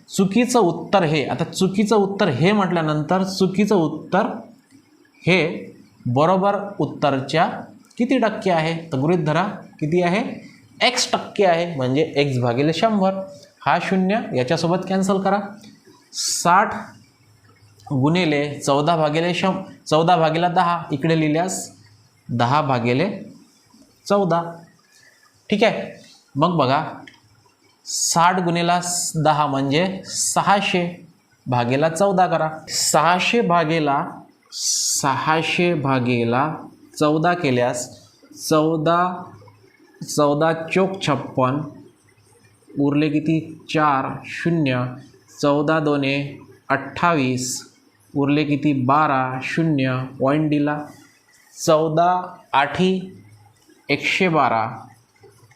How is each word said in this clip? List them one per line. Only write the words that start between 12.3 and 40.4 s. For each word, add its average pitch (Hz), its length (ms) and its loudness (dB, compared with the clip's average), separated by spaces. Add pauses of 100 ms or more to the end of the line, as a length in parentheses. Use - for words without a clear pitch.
भागिले 123 320 0
शंभर. 190 480 0 (400)
हा 156 220 2
शून्य 190 380 0 (160)
याच्यासोबत 165 520 0
कॅन्सल 190 320 0
करा. 196 200 0 (720)
साठ - 640 2 (1160)
गुणिले 147 640 0
चौदा 147 380 2
भागिले 160 380 0
शं-, 190 280 -2 (240)
चौदा 165 300 4
भागिले 165 320 2
दहा, 170 340 0 (100)
इकडे 160 280 0
लिहिल्यास 160 520 -2 (580)
दहा 123 300 2
भागिले 131 500 0 (960)
चौदा. 185 340 2 (1080)
ठीक 214 140 2
आहे, - 380 -2 (340)
मग 170 200 2
बघा, 143 280 2 (1000)
साठ 180 560 0
गुणिला 170 400 0
स-, - 320 -6 (120)
दहा 147 220 2
म्हणजे 139 580 0
सहाशे 175 1040 -2 (400)
भागिला 123 420 2
चौदा 185 380 2
करा. 156 240 0 (180)
सहाशे 180 720 2
भागिला, 165 640 2 (460)
सहाशे 160 1200 0
भागिला 127 800 0 (440)
चौदा 160 360 2
केल्यास 127 640 -2 (480)
चौदा, 165 760 2 (920)
चौदा 147 360 2